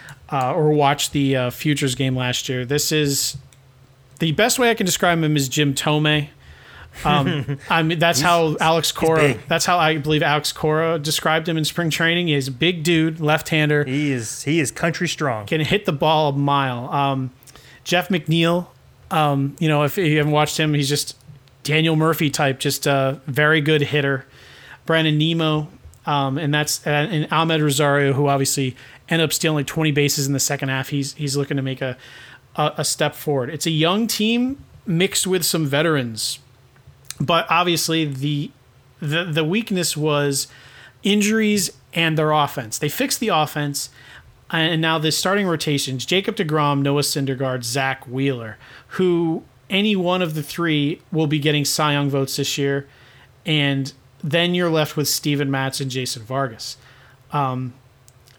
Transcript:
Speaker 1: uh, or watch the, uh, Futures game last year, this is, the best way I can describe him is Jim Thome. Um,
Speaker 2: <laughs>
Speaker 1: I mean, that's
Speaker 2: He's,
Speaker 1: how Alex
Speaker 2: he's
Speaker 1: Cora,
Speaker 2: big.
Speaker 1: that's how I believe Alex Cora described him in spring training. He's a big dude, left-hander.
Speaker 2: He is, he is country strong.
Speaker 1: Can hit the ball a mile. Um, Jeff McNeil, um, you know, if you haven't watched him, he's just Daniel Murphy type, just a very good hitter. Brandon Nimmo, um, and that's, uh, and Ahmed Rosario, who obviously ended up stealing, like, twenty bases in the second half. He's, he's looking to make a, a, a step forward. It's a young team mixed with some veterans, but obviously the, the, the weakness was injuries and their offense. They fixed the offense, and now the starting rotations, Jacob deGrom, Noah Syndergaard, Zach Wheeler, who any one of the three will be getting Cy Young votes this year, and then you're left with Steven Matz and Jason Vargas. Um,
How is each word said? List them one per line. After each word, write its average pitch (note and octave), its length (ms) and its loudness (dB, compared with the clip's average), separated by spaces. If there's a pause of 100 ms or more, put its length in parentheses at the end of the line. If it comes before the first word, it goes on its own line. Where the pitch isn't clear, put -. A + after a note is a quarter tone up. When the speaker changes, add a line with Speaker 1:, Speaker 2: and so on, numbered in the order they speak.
(320)
Speaker 1:
uh, C3 240 0
or D3+ 160 4
watch C#3+ 400 2
the, C#3 240 2
uh, B2+ 160 0
Futures C#3+ 440 0
game C3 200 0
last B2 340 -4
year, B2+ 160 -4
this D3 260 -2
is, C#3+ 460 0 (840)
the E3 120 0
best A3 260 2
way A#3+ 140 4
I - 20 0
can G#3+ 140 -2
describe E3+ 340 2
him D3+ 160 2
is C#3 120 0
Jim C#3+ 260 0
Thome. D3+ 540 0 (760)
Um, D3 580 0
Speaker 2:
<laughs> - 60 -8
Speaker 1:
I E3 140 4
mean, D#3+ 160 0
that's E3+ 200 4
Speaker 2:
He's, D3 60 2
Speaker 1:
how E3+ 340 4
Alex D#3+ 300 2
Speaker 2:
he's - 80 -6
Speaker 1:
Cora, D#3+ 220 2
Speaker 2:
big. C#3 280 2
Speaker 1:
that's E3 180 0
how F3+ 120 2
I D#3+ 220 2
believe D3+ 240 2
Alex D3 280 0
Cora D#3+ 460 0
described D#3+ 500 0
him E3 100 -2
in D#3 80 0
spring E3 260 -2
training. E3+ 380 0
He's C#3 180 0
a C3+ 40 -6
big D#3+ 320 0
dude, D#3+ 360 2
left-hander. D3+ 640 2
Speaker 2:
He C#3+ 280 -2
is, A#2 320 -6
he D#3+ 160 0
is C3+ 120 0
country E3+ 360 -2
strong. B2 380 -4
Speaker 1:
Can D#3 160 0
hit F#3 240 0
the F3+ 80 0
ball D#3 360 2
a C#3 40 0
mile. C#3 580 0
Um, C#3 380 -2 (540)
Jeff F3 260 0
McNeil, E3+ 560 2 (460)
um, C#3+ 480 2
you E3 80 2
know, D3 160 4
if C#3+ 140 0
you D#3 200 2
haven't D3+ 160 2
watched D3+ 260 2
him, D#3 140 2
he's C#3+ 160 0
just - 260 -4 (480)
Daniel D#3+ 320 2
Murphy D#3 340 2
type, C3+ 300 0
just - 280 -4
a C3+ 400 0
very D3+ 340 2
good D3+ 200 2
hitter. C#3 440 0 (600)
Brandon D#3+ 320 2
Nimmo, D#3 500 0 (380)
um, C#3 320 0
and D3 160 0
that's, D3+ 340 -2
uh, - 20 0
and D3+ 420 0
Ahmed D#3+ 300 2
Rosario, C#3+ 520 2
who C#3+ 140 2
obviously C3+ 480 0 (340)
ended E3 160 2
up - 80 -2
stealing, D#3 240 0
like, C#3+ 100 -2
twenty D#3+ 240 0
bases C#3+ 360 0
in C#3+ 60 -2
the C3+ 60 0
second - 300 -2
half. C3 200 -4
He's, C#3 260 -4
he's C#3+ 200 -4
looking C#3+ 220 -2
to C3+ 60 -2
make C3 180 -6
a, B2+ 160 -4 (580)
a, D3+ 220 0
a D3+ 80 -2
step - 300 -2
forward. C3+ 340 -2
It's D#3+ 160 -8
a E3 60 0
young F3 360 2
team A#3+ 560 -2 (220)
mixed F#3+ 420 0
with F3+ 180 0
some D#3+ 200 0
veterans, C#3 720 -2 (800)
but E3 300 2
obviously E3 560 2
the, C#3+ 440 -4 (520)
the, D3+ 240 -2
the D#3+ 180 0
weakness F#3 540 -2
was C#3+ 500 0 (560)
injuries G#3 680 2 (220)
and E3 240 0
their D#3 140 2
offense. C#3+ 480 -2
They D3 100 -2
fixed C#4 300 -4
the A3+ 100 -2
offense, D3 600 -2 (600)
and D#3+ 320 0
now D#3+ 180 2
the D#3 120 0
starting F#3+ 360 0
rotations, C#3 580 -2
Jacob F#3+ 320 0
deGrom, D3 440 2
Noah C#3+ 200 2
Syndergaard, C3+ 640 -2
Zach C3 440 -4
Wheeler, B2 500 -4 (320)
who E3+ 540 0 (260)
any G3+ 280 2
one F3+ 240 0
of E3 120 -2
the D#3 100 -6
three D#3 580 -2 (100)
will D#3 160 0
be D#3 120 0
getting D3 260 0
Cy D3+ 280 0
Young C#3+ 160 0
votes C3+ 280 -2
this C#3 200 -2
year, C#3 300 -2 (580)
and C#3 460 0 (320)
then E3+ 320 0
you're F3+ 140 2
left D#3 280 0
with D3 100 0
Steven C#3+ 440 -2
Matz C3+ 300 -2
and C3+ 100 -6
Jason B2 320 -6
Vargas. B2+ 540 -6 (560)
Um, C3 400 -2 (640)